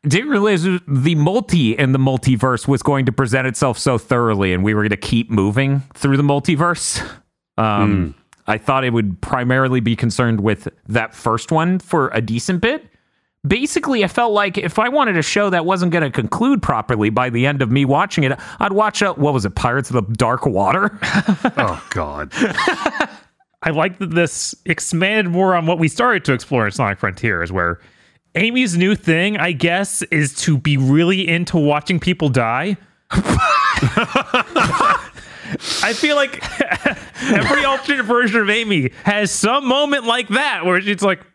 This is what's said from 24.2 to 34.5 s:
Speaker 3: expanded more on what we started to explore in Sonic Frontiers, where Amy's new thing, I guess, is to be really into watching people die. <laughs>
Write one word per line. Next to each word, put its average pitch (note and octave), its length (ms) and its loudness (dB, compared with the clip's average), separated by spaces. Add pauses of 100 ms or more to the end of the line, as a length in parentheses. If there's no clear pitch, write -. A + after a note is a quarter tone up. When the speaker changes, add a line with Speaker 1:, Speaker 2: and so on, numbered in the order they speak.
Speaker 3:
expanded F3+ 680 0
more F#3 240 2
on E3 100 0
what E3+ 140 2
we D#3+ 80 4
started A#3 380 0
to C#3+ 60 2
explore A#2+ 340 0
in G2 60 -2
Sonic G2+ 280 -2
Frontiers, F2+ 500 -2
where F2 300 -2 (580)
Amy's A#3 380 0
new F#3+ 180 4
thing, F3+ 420 0
I F3 160 -2
guess, E3+ 500 -2
is D3+ 400 -2
to D#3 140 2
be C#3+ 200 0
really E3 520 2
into E3+ 300 -2
watching D3 420 0
people F3 280 0
die. B2+ 480 0 (340)
<laughs> - 0 - (2750)